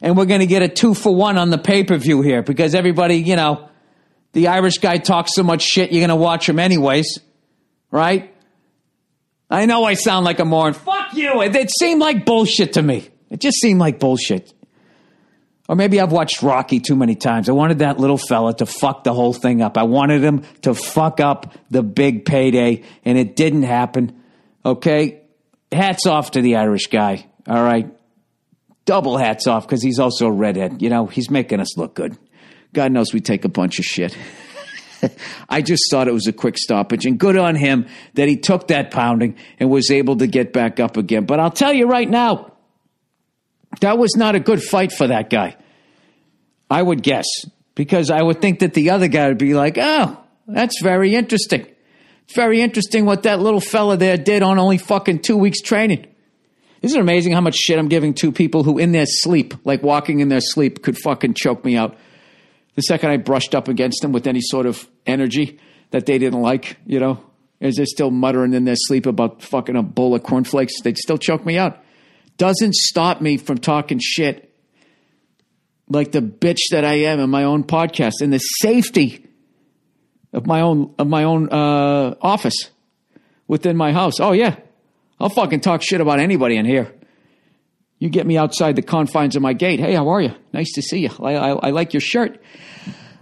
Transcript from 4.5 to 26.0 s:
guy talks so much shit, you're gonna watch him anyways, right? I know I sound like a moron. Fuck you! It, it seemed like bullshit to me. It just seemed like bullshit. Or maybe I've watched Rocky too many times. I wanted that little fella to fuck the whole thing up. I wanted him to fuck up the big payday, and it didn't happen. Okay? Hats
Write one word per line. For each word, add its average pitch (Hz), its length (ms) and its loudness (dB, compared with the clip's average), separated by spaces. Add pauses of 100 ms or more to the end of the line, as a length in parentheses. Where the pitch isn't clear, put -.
guy 175 180 0
talks 170 380 0
so 190 80 0
much 165 180 2
shit, 180 320 0
you're 170 80 4
gonna 170 160 2
watch 165 320 0
him 147 100 2
anyways, 156 600 0 (720)
right? 175 440 -2 (1160)
I 202 160 0
know 233 180 2
I 208 100 2
sound 185 300 0
like 175 140 0
a 170 80 0
moron. 160 260 2
Fuck 381 400 -6
you! 277 300 0
It, 302 120 0
it 262 160 0
seemed 339 300 2
like 302 240 0
bullshit 220 500 2
to 165 80 2
me. 131 240 0 (220)
It - 120 -10
just 277 200 0
seemed 202 180 4
like 160 200 2
bullshit. 123 560 -2 (1120)
Or 165 80 0
maybe 196 240 4
I've 180 100 2
watched 160 320 0
Rocky 131 380 2
too 139 160 0
many 120 180 2
times. 113 340 -2
I 127 40 4
wanted 156 260 2
that 143 220 0
little 139 180 2
fella 117 380 0
to 117 100 -2
fuck - 380 -4
the 120 100 0
whole 120 180 2
thing 120 300 0
up. 107 160 0
I 113 60 2
wanted 139 400 2
him 147 180 2 (200)
to 127 120 2
fuck 156 460 -2
up 143 340 -2 (160)
the 123 140 2
big 113 400 0
payday, 127 580 2 (220)
and 123 120 2
it 123 200 0
didn't 156 260 2
happen. 123 580 -2 (460)
Okay? 147 540 0 (500)
Hats 190 360 0